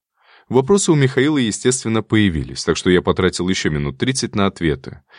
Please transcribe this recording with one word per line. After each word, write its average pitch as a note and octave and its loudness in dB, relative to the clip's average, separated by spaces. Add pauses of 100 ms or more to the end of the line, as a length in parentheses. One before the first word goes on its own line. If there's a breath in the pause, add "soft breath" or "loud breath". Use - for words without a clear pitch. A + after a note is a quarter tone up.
(500 soft breath)
Вопросы D#3+ 2
у - 4
Михаила, C#3 2
естественно, A2+ -2
появились, D#2+ 0
так E2 0
что - 0
я F2+ 6
потратил F2+ 0
ещё F#2+ -2
минут D2 -4
тридцать B2+ -4
на G2+ 0
ответы. D2+ -4 (180 loud breath)